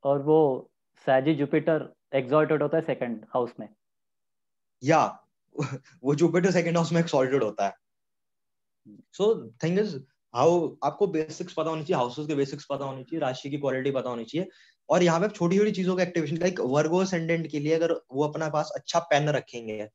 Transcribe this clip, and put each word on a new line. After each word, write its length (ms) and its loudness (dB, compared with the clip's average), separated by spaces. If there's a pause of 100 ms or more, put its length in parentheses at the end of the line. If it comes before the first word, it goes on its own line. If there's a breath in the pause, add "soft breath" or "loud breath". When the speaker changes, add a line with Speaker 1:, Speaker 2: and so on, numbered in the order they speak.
Speaker 1:
और 180 2
वो 480 4 (260)
सैजी 380 2
जुपिटर 600 0 (200)
एक्सॉल्टेड 480 2
होता 140 0
है 60 0
सेकंड 520 -6
हाउस 160 -2 (100)
में। 80 -12 (1160)
Speaker 2:
या, 420 2 (280)
<laughs> 480 -8
वो 120 2
जुपिटर 360 4
सेकंड 260 2
हाउस 160 0
में 80 4
एक्सॉल्टेड 420 2
होता 240 -2
है। 60 -2 (1120)
Speaker 1:
हम्म। 120 -20 (160)
Speaker 2:
So, 220 2 (280)
thing 180 0
is, 180 -6 (360)
how, 480 2
आपको 220 0
basics 460 -4
पता 180 -4
होनी 120 -4
चाहिए, 140 -2
houses 300 -2
के 80 -2
basics 360 -4
पता 140 -6
होनी 200 -10
चाहिए, 160 -6
राशि 300 -4
की 80 -6
quality 320 -2
पता 200 -2
होनी 140 -6
चाहिए। 240 -6 (400 loud breath)
और 140 4
यहाँ 180 4
पे 80 0
छोटी-छोटी 440 2
चीजों 240 0
का 60 2
activation, 340 -2
like, 240 0
Virgo 440 2
ascendant 440 -2
के 120 -4
लिए 140 0
अगर 180 0 (200)
वो 120 0
अपने 260 -4
पास 240 -2
अच्छा 240 -4
pen 300 2
रखेंगे 680 -6